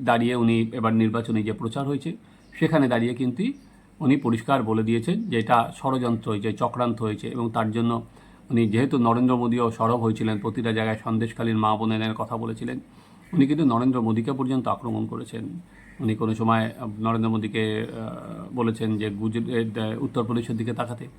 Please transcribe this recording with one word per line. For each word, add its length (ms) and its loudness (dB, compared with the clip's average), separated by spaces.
দাঁড়িয়ে 340 4
উনি 260 4
এবার 220 0
নির্বাচনী 480 2
যে 100 -2
প্রচার 340 -4
হয়েছে, 300 -4
সেখানে 300 4
দাঁড়িয়ে 260 2
কিন্তু 300 -2
উনি 160 4
পরিষ্কার 460 2
বলে 200 2
দিয়েছেন 400 0
যে 160 -2
এটা 380 2
ষড়যন্ত্র 540 -2
হয়েছে, 220 -2
চক্রান্ত 500 -2
হয়েছে, 260 -4
এবং 220 -4
তার 200 0
জন্য 320 0
উনি 180 4
যেহেতু 300 2
নরেন্দ্র 380 4
মোদীও 340 2
সরব 300 0
হয়েছিলেন, 380 0
প্রতিটা 340 -2
জায়গায় 320 0
সন্দেশখালির 520 -2
মা 200 2
বোনেদের 380 0
কথা 220 -6
বলেছিলেন, 440 -6
উনি 140 6
কিন্তু 180 2
নরেন্দ্র 380 4
মোদীকে 300 0
পর্যন্ত 360 -2
আক্রমণ 380 -4
করেছেন। 380 -10
উনি 140 0
কোনো 200 0
সময়, 440 2
আহ, 100 -8
নরেন্দ্র 300 2
মোদীকে, 560 -2
আহ, 680 -10
বলেছেন 440 0
যে 120 -2
গুজ-, 400 -2
এ, 140 0
দে-, 360 -4
উত্তরপ্রদেশের 560 -2
দিকে 160 -2
তাকাতে 360 -6